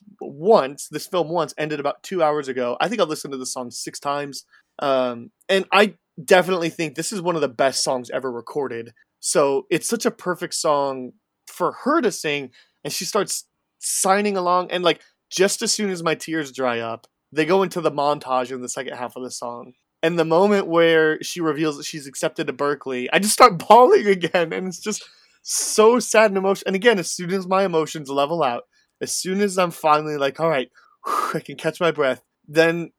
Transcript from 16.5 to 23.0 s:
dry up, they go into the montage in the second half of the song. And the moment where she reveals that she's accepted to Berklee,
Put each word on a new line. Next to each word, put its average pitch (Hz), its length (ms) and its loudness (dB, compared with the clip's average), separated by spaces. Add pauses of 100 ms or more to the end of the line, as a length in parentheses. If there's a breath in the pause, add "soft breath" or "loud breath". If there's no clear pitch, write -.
dry 123 280 -2
up, 113 260 -8 (260)
they 151 140 0
go 190 180 4
into 180 180 -4
the 151 100 -16
montage 139 600 -2
in 127 100 -10
the 123 80 -8
second 135 260 -10
half 123 200 -10
of 127 80 -10
the 123 80 -12
song. 123 420 -12 (280)
And 170 160 0
the 160 80 2
moment 190 420 4
where 165 540 4
she - 180 -8
reveals 156 380 -2
that 151 80 -14
she's 147 220 -12
accepted 156 400 -6
to 135 60 -4
Berklee, 131 580 -4